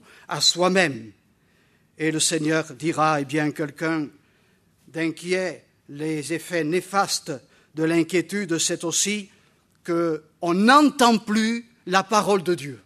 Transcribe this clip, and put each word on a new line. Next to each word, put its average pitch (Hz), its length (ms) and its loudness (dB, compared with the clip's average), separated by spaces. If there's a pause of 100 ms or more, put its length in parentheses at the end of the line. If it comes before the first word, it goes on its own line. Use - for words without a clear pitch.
(280)
à 151 120 -6
soi-même. 170 720 0 (880)
Et 160 120 0
le 156 100 -2
Seigneur 156 540 0
dira, 151 460 0
eh 143 40 -4
bien, 151 280 -2
quelqu'un 160 560 -4 (800)
d'inquiet, 165 760 -4 (240)
les 151 440 -6
effets 165 320 -4
néfastes 180 680 -2 (420)
de 156 100 -2
l'inquiétude, 165 760 0
c'est 165 260 -4
aussi 196 460 -2 (520)
que 170 400 -2 (180)
on 170 140 -2
n'entend 240 640 6
plus 220 520 -2 (160)
la 185 160 2
parole 196 400 2
de 175 120 0
Dieu. 135 320 -8